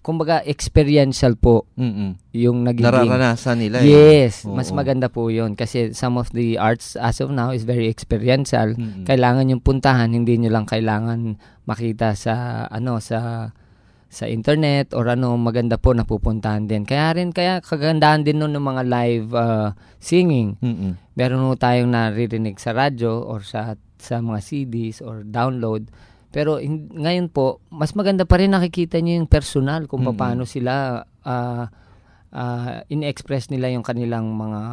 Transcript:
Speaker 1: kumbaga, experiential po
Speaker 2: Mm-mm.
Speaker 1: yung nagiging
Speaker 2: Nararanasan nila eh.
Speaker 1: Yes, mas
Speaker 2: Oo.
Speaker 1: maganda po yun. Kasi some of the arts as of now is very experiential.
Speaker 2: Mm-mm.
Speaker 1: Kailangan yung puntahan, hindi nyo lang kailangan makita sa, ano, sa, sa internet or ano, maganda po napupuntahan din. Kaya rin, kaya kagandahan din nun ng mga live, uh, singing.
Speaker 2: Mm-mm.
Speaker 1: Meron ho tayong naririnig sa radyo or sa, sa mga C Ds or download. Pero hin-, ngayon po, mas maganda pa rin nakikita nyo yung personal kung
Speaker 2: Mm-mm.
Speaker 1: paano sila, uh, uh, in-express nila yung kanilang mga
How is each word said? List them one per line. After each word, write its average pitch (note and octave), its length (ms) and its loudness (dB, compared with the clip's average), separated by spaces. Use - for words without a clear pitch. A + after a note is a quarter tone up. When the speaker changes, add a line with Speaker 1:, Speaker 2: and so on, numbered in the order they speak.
Speaker 1:
kumbaga, D#3+ 420 0
experiential C#3 920 4
po A#2 400 4
Speaker 2:
Mm-mm. G#2 400 -2
Speaker 1:
yung A#2+ 320 2
nagiging A#2+ 240 2
Speaker 2:
Nararanasan B2 720 2
nila A2+ 240 2
eh. D3 80 10
Speaker 1:
Yes, D3 560 8
mas G2+ 240 -4
Speaker 2:
Oo. A#2 80 -2
Speaker 1:
maganda B2+ 320 0
po A#2 160 -2
yun. A2+ 240 -2
Kasi A2+ 400 -4
some B2 240 -2
of A#2+ 160 -4
the A#2 240 -2
arts A2 400 0
as A#2 240 -2
of C3+ 80 -2
now C3 240 -2
is A2+ 160 -6
very A#2+ 240 0
experiential. A#2+ 800 0
Speaker 2:
Mm-mm. G#2+ 320 -6
Speaker 1:
Kailangan C3 480 2
yung B2 80 0
puntahan, B2+ 560 2
hindi A#2 240 2
nyo A#2 80 2
lang A2 160 0
kailangan A2 720 -2
makita A2 480 -2
sa, A2+ 560 -4
ano, A#2 320 -4
sa, A2+ 480 -6
sa A#2 160 -8
internet C#3+ 640 0
or A#2 160 0
ano, A#2+ 300 0
maganda A#2 400 0
po B2+ 160 4
napupuntahan G#2+ 720 -2
din. G#2 160 -2
Kaya D3+ 340 0
rin, F3+ 140 -2
kaya F3+ 320 -2
kagandahan D3+ 640 2
din D3+ 160 2
nun D3+ 100 -2
ng C#3+ 120 -4
mga C3 200 -2
live, A#2+ 480 0
uh, A2+ 380 0
singing. D3+ 560 2
Speaker 2:
Mm-mm. G2 400 -4
Speaker 1:
Meron B2+ 320 0
ho C3 80 0
tayong B2 380 2
naririnig A2 680 -2
sa A#2 160 -6
radyo A#2 480 -2
or G#2 240 -10
sa, A2 320 -8
sa - 180 -6
mga A2+ 240 -4
C C#3 240 -8
Ds A2+ 380 -8
or A2+ 180 -14
download. A2+ 640 -4
Pero D3+ 240 -2
hin-, D3 320 -8
ngayon E3+ 400 -4
po, C3 400 -2
mas D#3 240 -6
maganda G3 320 0
pa F3+ 160 6
rin G3 120 4
nakikita F3 480 0
nyo E3+ 200 0
yung D#3 80 -2
personal D3 560 0
kung C3 200 -4
Speaker 2:
Mm-mm. B2 120 -2
Speaker 1:
paano B2 320 -4
sila, B2+ 560 -4
uh, B2 600 -8
uh, B2 400 -8
in-express C#3+ 640 -6
nila B2+ 200 -2
yung A#2+ 120 -6
kanilang A#2 480 -4
mga G#2+ 280 -6